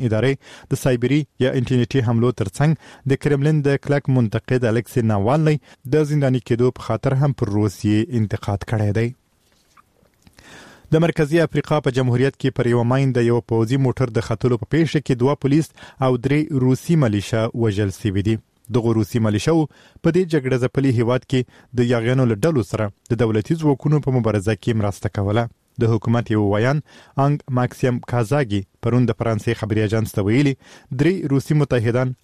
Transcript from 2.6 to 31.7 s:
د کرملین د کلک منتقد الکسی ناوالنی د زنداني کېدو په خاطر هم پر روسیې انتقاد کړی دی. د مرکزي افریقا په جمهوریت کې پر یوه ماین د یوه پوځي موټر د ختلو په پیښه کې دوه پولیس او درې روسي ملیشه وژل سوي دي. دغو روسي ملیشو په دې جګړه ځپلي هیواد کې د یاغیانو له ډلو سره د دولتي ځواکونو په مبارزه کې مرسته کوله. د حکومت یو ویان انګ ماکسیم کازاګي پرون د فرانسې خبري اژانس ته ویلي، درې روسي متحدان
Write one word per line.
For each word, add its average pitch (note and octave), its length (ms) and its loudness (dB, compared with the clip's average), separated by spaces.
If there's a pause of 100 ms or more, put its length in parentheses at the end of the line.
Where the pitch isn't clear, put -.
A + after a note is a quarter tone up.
د C3+ 140 0
کرملین D3 420 2
د C#3 160 2
کلک C#3+ 340 -2
منتقد A#2+ 540 0
الکسی A#2 400 -2
ناوالنی D3 440 2 (400)
د D3+ 180 2
زنداني C3 340 0
کېدو B2 200 2 (120)
په - 100 -14
خاطر C3 320 0
هم C#3+ 160 2
پر G2+ 200 -2
روسیې G#2+ 640 0
انتقاد G2+ 500 -4
کړی G#2+ 260 0
دی. A#2 100 0 (1800)
د D#3+ 160 4
مرکزي D#3+ 380 2
افریقا D3+ 400 -2
په C3 140 -2
جمهوریت B2+ 420 0
کې C3+ 140 0
پر A#2+ 180 0
یوه A#2+ 180 2
ماین C3+ 240 2
د A#2 160 2
یوه A#2+ 180 0
پوځي A#2 360 0
موټر A#2 320 -2
د - 140 -4
ختلو A#2+ 300 0
په A2 120 -10
پیښه D#3 260 0
کې C3+ 220 0
دوه C#3 240 0
پولیس C#3+ 280 0 (320)
او C3 120 2
درې C#3 500 -2
روسي D#3 400 0
ملیشه A2 420 -2 (140)
وژل G2+ 400 -2
سوي G2+ 260 -2
دي. A2 140 -2 (320)
دغو A#2 180 0
روسي A2 320 0
ملیشو G#2+ 340 0 (440)
په E3+ 80 2
دې F3+ 200 2
جګړه C3 320 0
ځپلي C3+ 320 0
هیواد A#2+ 360 0
کې B2+ 100 2 (360)
د B2 120 2
یاغیانو B2 420 2
له G#2+ 40 0 (100)
ډلو D3+ 240 2
سره G#2+ 180 -2 (240)
د A2+ 80 0
دولتي A2+ 400 0
ځواکونو D3 460 2
په C3 100 0
مبارزه G#2+ 400 0
کې A2+ 240 -2
مرسته G#2 380 -4
کوله. G#2 260 0 (380)
د A2+ 100 2
حکومت A#2 400 0
یو G#2+ 160 2
ویان A#2+ 340 0 (440)
انګ C#3+ 320 -2
ماکسیم B2 420 -2 (120)
کازاګي A#2+ 500 -2 (200)
پرون A#2+ 240 2
د A2+ 140 -2
فرانسې A2+ 400 -2
خبري G#2+ 240 -2
اژانس G#2+ 320 -2
ته G2+ 120 0
ویلي، C3+ 260 2 (460)
درې D#3+ 140 2 (180)
روسي C3+ 280 0
متحدان B2+ 520 0 (120)